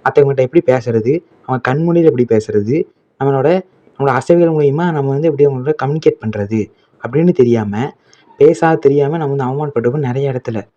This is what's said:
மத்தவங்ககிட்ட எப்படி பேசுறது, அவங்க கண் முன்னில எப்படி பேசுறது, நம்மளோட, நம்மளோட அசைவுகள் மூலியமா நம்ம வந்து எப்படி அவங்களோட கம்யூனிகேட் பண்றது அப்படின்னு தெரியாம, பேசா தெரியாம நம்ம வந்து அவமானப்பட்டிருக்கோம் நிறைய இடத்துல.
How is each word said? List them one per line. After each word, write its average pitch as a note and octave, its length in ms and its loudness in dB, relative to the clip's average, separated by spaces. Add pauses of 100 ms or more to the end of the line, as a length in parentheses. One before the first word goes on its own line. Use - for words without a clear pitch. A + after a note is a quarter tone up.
மத்தவங்ககிட்ட C3+ 380 2
எப்படி E3 220 0
பேசுறது, A#2+ 480 0 (260)
அவங்க B2+ 220 -6
கண் C#3 220 -2
முன்னில E3+ 260 4
எப்படி B2 160 0
பேசுறது, G#2+ 500 -2 (440)
நம்மளோட, C3+ 280 0 (380)
நம்மளோட C#3 280 -2
அசைவுகள் E3 400 2
மூலியமா D3+ 380 0
நம்ம C#3 180 -2
வந்து C#3+ 200 0
எப்படி D3 160 2
அவங்களோட C3+ 300 -2
கம்யூனிகேட் D3 460 -2
பண்றது G#2+ 380 -4 (440)
அப்படின்னு D#3 300 0
தெரியாம, A#2 400 2 (640)
பேசா D#3+ 360 4
தெரியாம C#3+ 420 0
நம்ம D3 160 -4
வந்து C3+ 140 -4
அவமானப்பட்டிருக்கோம் C3+ 600 -4
நிறைய C3+ 240 -4
இடத்துல. B2 260 -6 (200)